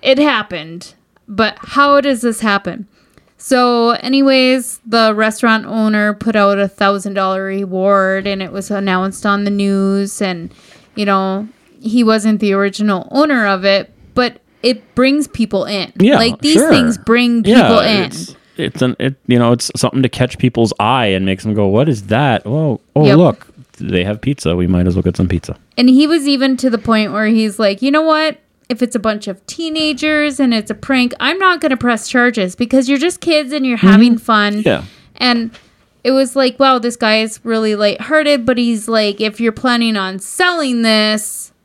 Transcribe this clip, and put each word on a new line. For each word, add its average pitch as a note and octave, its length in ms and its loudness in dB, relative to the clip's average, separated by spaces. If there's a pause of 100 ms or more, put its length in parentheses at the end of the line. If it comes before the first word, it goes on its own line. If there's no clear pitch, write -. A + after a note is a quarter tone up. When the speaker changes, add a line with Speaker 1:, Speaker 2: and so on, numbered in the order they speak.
Speaker 1:
It C4 160 2
happened, F#3+ 760 -4 (320)
but G#3+ 340 -2
how C#4+ 400 2
does C4+ 200 -2
this A3+ 200 -2
happen? G3+ 460 -4 (500)
So, A#3+ 540 0
anyways, C4 960 0
the A3 280 2
restaurant A3 520 0
owner G#3+ 480 0
put G#3 200 -4
out G3+ 240 2
a G3+ 100 0
thousand G3 440 -2
dollar F#3+ 320 -4
reward, F#3+ 800 0
and G3 160 -4
it F#3 100 -10
was F#3+ 180 -10
announced F#3+ 560 -2
on G3+ 180 0
the G3+ 60 -2
news, G3 720 -2
and, F3 280 -6 (440)
you G#3 100 -4
know, G3 420 -2 (340)
he A#3 220 0
wasn't A3 380 2
the G3+ 140 0
original G3 560 -2
owner C4+ 360 0
of F#3+ 200 -2
it, G3 260 0 (220)
but A#3+ 260 -2 (220)
it A3+ 320 -2
brings C#4 340 0
people G#3+ 380 -4
in. G3 300 -6
Speaker 2:
Yeah, G#3+ 200 4
Speaker 1:
Like, A#3 240 0
these D4+ 140 2
Speaker 2:
sure. D#4+ 160 4
Speaker 1:
things B3 260 2
bring A#3 480 0
Speaker 2:
Yeah, A3 180 6
Speaker 1:
people A3 180 4
in. G#3 240 2
Speaker 2:
it's, D#3 300 -12 (220)
it's C3 240 -6
an, B2+ 180 0
it, C3+ 160 -4 (120)
you B2 120 2
know, A#2+ 140 4
it's - 240 -2
something C3 260 0
to B2+ 60 0
catch - 300 -4
people's A#2 420 0
eye A#2 260 2
and F#2+ 200 0
makes F#2+ 180 -2
them A2 80 -2
go, G#2 140 0
"What A2 240 2
is G#2 140 -4
that? A2+ 420 0
Oh, C#3 340 -2 (160)
oh, D3+ 80 4
Speaker 1:
Yep. D3+ 140 6
Speaker 2:
look, E3 280 2 (320)
they F#2 260 -2
have G#2+ 180 -4
pizza. C3+ 340 -2
We F2+ 120 0
might F2+ 180 2
as F2 80 0
well F#2 80 0
get F2 160 -2
some F2+ 100 2
pizza." - 280 -4 (200)
Speaker 1:
And B3 140 4
he C#4 160 6
was D4+ 200 0
even C4+ 320 0
to C4 120 0
the A3+ 80 -2
point G#3+ 340 0
where G#3+ 140 -2
he's A3 320 0
like, G3+ 240 0
"You C4+ 80 0
know D#4 120 2
what? D#4 360 0 (320)
If A#3 100 -4
it's B3 160 -4
a - 20 0
bunch G#3 300 -4
of F#3+ 180 -12
teenagers D4+ 960 -4
and B3 140 2
it's G#3+ 160 -4
a G#3+ 40 -4
prank, B3 460 -2
I'm D4+ 180 -2
not F#4 220 0
gonna C4+ 160 0
press A#3 320 -2
charges A#3+ 480 0
because B3 320 0
you're C#4 100 2
just E4+ 220 -2
kids D4+ 320 0
and C#4 140 -2
you're A#3+ 100 0
Speaker 2:
Mm-hmm. F#3+ 120 2
Speaker 1:
having A#3 300 6
fun." G#3 460 0
Speaker 2:
Yeah. F#2 200 0 (320)
Speaker 1:
And A#3 340 -2 (520)
it B3 100 0
was C4 220 0
like, B3+ 240 0
wow, C4+ 200 4
this A#3+ 180 -4
guy A3 220 0
is A3 260 -4
really A3 320 -2
lighthearted, C4 680 0
but B3 100 0
he's A#3 320 -2
like, G#3+ 320 0
"If G#3+ 180 -4
you're A3+ 140 0
planning A#3 460 0
on F#3+ 200 -6
selling D#4 640 -2
this G#3+ 720 -2 (120)